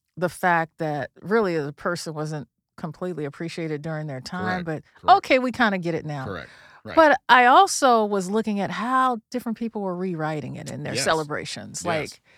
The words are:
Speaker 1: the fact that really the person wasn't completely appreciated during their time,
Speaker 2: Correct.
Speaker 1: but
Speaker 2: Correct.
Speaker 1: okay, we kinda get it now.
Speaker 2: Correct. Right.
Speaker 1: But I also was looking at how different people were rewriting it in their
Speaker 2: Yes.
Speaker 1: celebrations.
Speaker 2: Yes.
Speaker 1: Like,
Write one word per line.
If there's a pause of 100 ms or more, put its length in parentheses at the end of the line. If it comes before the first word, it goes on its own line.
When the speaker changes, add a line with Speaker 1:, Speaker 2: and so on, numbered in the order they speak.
(160)
Speaker 1:
the
fact
that (100)
really
the
person
wasn't (300)
completely
appreciated
during
their
time,
Speaker 2:
Correct. (100)
Speaker 1:
but
Speaker 2:
Correct.
Speaker 1:
okay,
we
kinda
get
it
now.
Speaker 2:
Correct. (360)
Right.
Speaker 1:
But
I
also
was
looking
at
how (100)
different
people
were
rewriting
it
in
their
Speaker 2:
Yes.
Speaker 1:
celebrations.
Speaker 2:
Yes.
Speaker 1:
Like, (160)